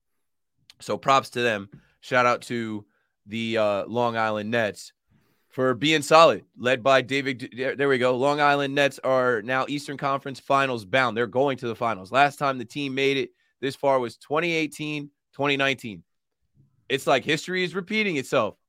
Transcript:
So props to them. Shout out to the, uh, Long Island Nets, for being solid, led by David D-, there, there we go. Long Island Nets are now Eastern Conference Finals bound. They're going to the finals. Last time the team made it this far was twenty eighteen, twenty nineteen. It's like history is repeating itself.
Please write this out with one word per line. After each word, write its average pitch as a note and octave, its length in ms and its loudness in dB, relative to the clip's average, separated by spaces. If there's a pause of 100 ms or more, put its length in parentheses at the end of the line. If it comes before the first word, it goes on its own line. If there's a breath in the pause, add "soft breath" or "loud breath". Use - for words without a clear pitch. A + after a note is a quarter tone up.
(800)
So G#2+ 180 -6
props C3+ 340 2
to B2 100 -4
them. G#2+ 280 -2 (300 loud breath)
Shout B2 260 2
out B2 180 2
to A2 420 -8 (400)
the, A2+ 320 -4
uh, G#2 300 0
Long A#2 280 -2
Island A2 360 -2
Nets, A2+ 420 -2 (600)
for B2+ 220 0
being D3+ 260 2
solid, D3+ 420 6 (140)
led B2 240 0
by C3 200 4
David C3 360 -4
D-, A#2 180 -12
there, B2 200 -4
there C#3+ 120 0
we C3+ 120 2
go. B2+ 180 2
Long C#3+ 240 0
Island C#3+ 320 2
Nets C#3 300 0
are B2 400 2
now B2+ 260 -2
Eastern C#3+ 280 -8
Conference C#3 420 -6
Finals C3+ 440 0
bound. A#2+ 320 0
They're A#2+ 120 0
going B2+ 320 0
to B2 80 -8
the A2+ 80 -6
finals. G2 360 -6
Last C#3 260 4
time C3+ 200 -2
the A#2+ 80 -8
team C#3 300 -8
made C#3 220 2
it C3 120 -4 (320)
this C3+ 140 -4
far C3+ 240 2
was A#2 180 -6
twenty D#3+ 340 -2
eighteen, D3+ 600 -4 (200)
twenty C#3+ 240 0
nineteen. B2+ 480 -2 (840)
It's C3 160 -2
like C3 180 2
history F3+ 400 -2
is E3+ 120 -6
repeating G3+ 420 -2
itself. B2 380 0 (140)